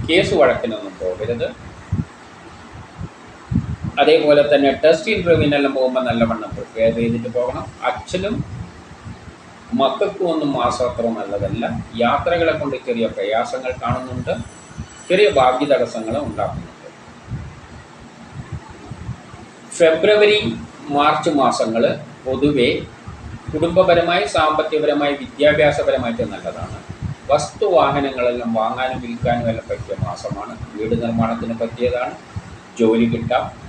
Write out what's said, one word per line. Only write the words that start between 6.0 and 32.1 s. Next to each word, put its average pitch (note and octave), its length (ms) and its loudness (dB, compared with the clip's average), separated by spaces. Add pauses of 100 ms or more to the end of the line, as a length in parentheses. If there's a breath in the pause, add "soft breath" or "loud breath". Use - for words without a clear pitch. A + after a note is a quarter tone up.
നല്ലവണ്ണം A#2 500 0
പ്രിപ്പയർ A2+ 440 0
ചെയ്തിട്ട് A#2 340 -2
പോകണം. B2 380 -4 (180)
അച്ഛനും F3+ 720 -4 (1160)
മക്കൾക്കും F3 580 0
ഒന്നും D3 200 0
മാസം B2 380 0
അത്ര A#2 160 -2
നല്ലതല്ല. A2 800 -4 (120)
യാത്രകളെ D#3+ 560 2
കൊണ്ട് C#3+ 240 -2
ചെറിയ A#2 300 -2
പ്രയാസങ്ങൾ A2+ 680 -2 (100)
കാണുന്നുണ്ട്. B2 480 -4 (800)
ചെറിയ G3 220 6
ഭാഗ്യ C3 360 4
തടസ്സങ്ങൾ A#2 520 0
ഉണ്ടാക്കുന്നുണ്ട്. - 680 -8 (3000)
ഫെബ്രുവരി, G#3 800 4 (340)
മാർച്ച് D3+ 400 2
മാസങ്ങൾ B2 680 2 (260)
പൊതുവെ C#3 580 2 (720)
കുടുംബപരമായി, E3+ 720 4
സാമ്പത്തികപരമായി, D3+ 840 2
വിദ്യാഭ്യാസപരമായിട്ട് C3+ 1120 2
നല്ലതാണ്. F2+ 560 -8 (520)
വസ്തുവാഹനങ്ങളെല്ലാം C#3 1200 2
വാങ്ങാനും B2 460 -2
വിൽക്കാനും A#2 480 -2
എല്ലാം A2 220 -4
പറ്റിയ G2+ 260 -6 (100)
മാസമാണ്. - 500 -8 (180)
വീട് A2+ 280 -2
നിർമ്മാണത്തിന് A2+ 560 -2
പറ്റിയതാണ്. A#2+ 560 -2 (640)